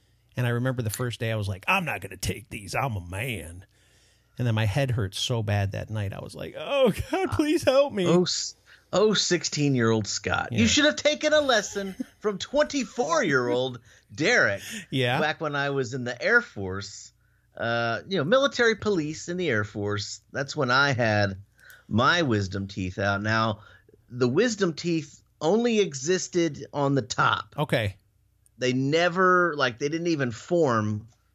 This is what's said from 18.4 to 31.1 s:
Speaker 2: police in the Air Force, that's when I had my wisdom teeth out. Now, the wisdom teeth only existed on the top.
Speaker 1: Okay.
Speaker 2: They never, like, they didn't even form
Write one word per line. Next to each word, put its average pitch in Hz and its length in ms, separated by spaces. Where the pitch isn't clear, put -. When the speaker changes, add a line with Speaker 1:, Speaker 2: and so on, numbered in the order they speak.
Speaker 2:
police 170 540
in 175 80
the 180 120
Air 107 160
Force, 104 560
that's 139 240
when 127 160
I 139 200
had 104 440
my 147 340
wisdom 101 440
teeth 95 320
out. 101 240
Now, 110 380
the 123 180
wisdom 196 460
teeth 160 480
only 220 380
existed 170 960
on 139 240
the 127 60
top. 113 540
Speaker 1:
Okay. 123 400
Speaker 2:
They 127 140
never, 170 840
like, 123 220
they 143 100
didn't 165 180
even 139 240
form 110 800